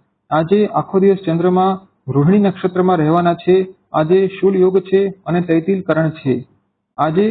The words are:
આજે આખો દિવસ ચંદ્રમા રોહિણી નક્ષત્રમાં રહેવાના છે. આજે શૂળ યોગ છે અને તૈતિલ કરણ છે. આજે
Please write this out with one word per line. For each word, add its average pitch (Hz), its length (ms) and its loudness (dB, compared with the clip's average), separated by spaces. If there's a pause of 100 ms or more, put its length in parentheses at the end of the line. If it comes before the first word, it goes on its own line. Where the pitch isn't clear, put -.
(320)
આજે 165 340 0
આખો 170 340 -2
દિવસ 190 260 2
ચંદ્રમા 185 540 0 (280)
રોહિણી 143 320 2
નક્ષત્રમાં 185 580 0
રહેવાના 170 360 0
છે. 180 220 0 (380)
આજે 160 340 2
શૂળ 190 280 -2
યોગ 185 240 2
છે 190 220 0 (240)
અને 175 160 -2
તૈતિલ 175 400 -2
કરણ 160 280 -2
છે. 143 240 -4 (640)
આજે 160 340 0